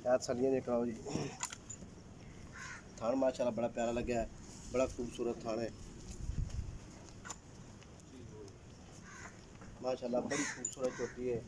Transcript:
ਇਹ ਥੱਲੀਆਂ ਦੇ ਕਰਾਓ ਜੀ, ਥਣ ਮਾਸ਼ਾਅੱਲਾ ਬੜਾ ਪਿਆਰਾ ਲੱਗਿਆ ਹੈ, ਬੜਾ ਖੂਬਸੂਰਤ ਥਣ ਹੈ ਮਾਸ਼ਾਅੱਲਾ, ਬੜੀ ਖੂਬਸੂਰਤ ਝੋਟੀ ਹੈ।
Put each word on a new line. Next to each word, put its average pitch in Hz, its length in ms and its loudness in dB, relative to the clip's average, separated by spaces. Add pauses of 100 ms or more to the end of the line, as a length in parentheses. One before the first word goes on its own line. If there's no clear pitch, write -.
ਇਹ 123 140 8
ਥੱਲੀਆਂ 131 340 6
ਦੇ 131 80 8
ਕਰਾਓ 120 260 4
ਜੀ, 117 80 0 (2000)
ਥਣ 113 160 4
ਮਾਸ਼ਾਅੱਲਾ 131 360 6
ਬੜਾ 117 160 2
ਪਿਆਰਾ 117 240 2
ਲੱਗਿਆ 120 280 2
ਹੈ, 110 100 2 (420)
ਬੜਾ 127 160 6
ਖੂਬਸੂਰਤ 117 560 0
ਥਣ 110 160 0
ਹੈ 113 100 2 (4000)
ਮਾਸ਼ਾਅੱਲਾ, 123 380 4
ਬੜੀ 143 260 2
ਖੂਬਸੂਰਤ 127 520 2
ਝੋਟੀ 123 340 2
ਹੈ। 113 160 4